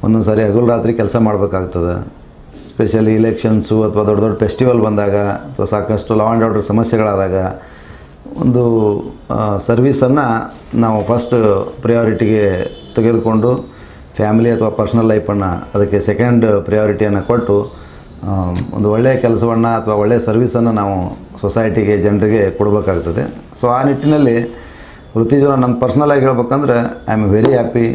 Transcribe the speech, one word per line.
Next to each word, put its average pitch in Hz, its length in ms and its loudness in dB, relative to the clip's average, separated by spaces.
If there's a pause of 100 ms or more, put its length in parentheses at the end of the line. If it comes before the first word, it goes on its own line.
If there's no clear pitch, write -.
ಒಂದೊಂದು 110 220 2
ಸಾರಿ 107 160 2
ಹಗಲು 110 240 2
ರಾತ್ರಿ 117 280 0
ಕೆಲಸ 107 220 -2
ಮಾಡಬೇಕಾಗ್ತದೆ, 95 880 -2 (640)
Especially 110 460 0
elections 110 680 0
ಅಥವಾ 104 220 0
ದೊಡ್ಡ 104 180 2
ದೊಡ್ಡ 107 160 0
festival 120 420 2
ಬಂದಾಗ 104 360 0
ಅಥವಾ 101 500 -4
ಸಾಕಷ್ಟು 107 480 -2
law 110 240 2
and 113 80 2
order 107 160 0
ಸಮಸ್ಯೆಗಳಾದಾಗ 104 720 0 (1000)
ಒಂದು, 117 580 2 (360)
ಆ, 107 280 -2
ಸರ್ವಿಸನ್ನು 127 960 0 (200)
ನಾವು 110 300 0
ಫಸ್ಟ್ 110 600 0 (160)
ಪ್ರಯಾರಿಟಿಗೆ 107 840 0 (300)
ತೆಗೆದುಕೊಂಡು 113 760 0 (460)
family 113 340 2
ಅಥವಾ 110 180 0
personal 110 380 0
ಲೈಫನ್ನು 101 680 -2
ಅದಕ್ಕೆ 101 260 0
second 110 640 2
ಪ್ರಯಾರಿಟಿಯನ್ನು 104 640 0
ಕೊಟ್ಟು, 117 580 -2 (400)
ಆ, - 20 -6 (480)
ಒಂದು 104 160 0
ಒಳ್ಳೆಯ 123 260 2
ಕೆಲಸವನ್ನು 117 600 0
ಅಥವಾ 110 180 -2
ಒಳ್ಳೆಯ 107 240 2
ಸರ್ವಿಸನ್ನು 117 540 0
ನಾವು 98 460 -2 (220)
ಸೊಸೈಟಿಗೆ, 104 580 0
ಜನರಿಗೆ 104 520 2
ಕೊಡಬೇಕಾಗ್ತದೆ. 95 840 -2 (260)
So 123 80 0
ಆ 123 140 0
ನಿಟ್ಟಿನಲ್ಲಿ 139 680 0 (640)
ವೃತ್ತಿ 117 200 2
ಜೀವನ 139 240 2
ನನ್ನ 123 200 2
ಪರ್ಸನಲಾಗಿ 143 400 2
ಹೇಳ್ಬೇಕಂದ್ರೆ 131 540 0 (320)
I 110 140 0
am 101 100 0
very 110 200 4
happy. 117 440 0